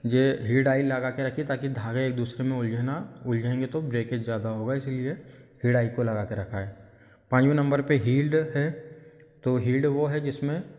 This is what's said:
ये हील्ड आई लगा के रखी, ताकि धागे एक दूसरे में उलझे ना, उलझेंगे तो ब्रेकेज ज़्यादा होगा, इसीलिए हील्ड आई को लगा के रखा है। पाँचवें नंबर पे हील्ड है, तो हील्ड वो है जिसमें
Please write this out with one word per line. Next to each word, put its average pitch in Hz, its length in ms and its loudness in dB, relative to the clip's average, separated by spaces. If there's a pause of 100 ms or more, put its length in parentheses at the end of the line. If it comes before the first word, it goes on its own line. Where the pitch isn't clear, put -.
ये 127 360 4
हील्ड 127 260 4
आई 135 160 4
लगा 131 260 0
के 131 180 -4
रखी, 127 160 -4
ताकि 135 260 -4
धागे 120 380 -2
एक 127 80 0
दूसरे 120 300 -2
में 131 120 0
उलझे 117 240 -2
ना, 135 440 -6
उलझेंगे 123 400 0
तो 160 160 -4
ब्रेकेज 117 420 -2
ज़्यादा 113 260 -2
होगा, 110 240 -2
इसीलिए 131 380 -4 (520)
हील्ड 123 140 4
आई 117 100 4
को 120 160 -2
लगा 107 200 0
के 101 120 -6
रखा 101 220 -6
है। 98 200 -6 (540)
पाँचवें 135 220 6
नंबर 143 280 2
पे 143 140 2
हील्ड 135 400 2
है, 156 360 0 (720)
तो 127 140 2
हील्ड 127 280 2
वो 143 200 2
है 147 140 0
जिसमें 147 440 -2 (160)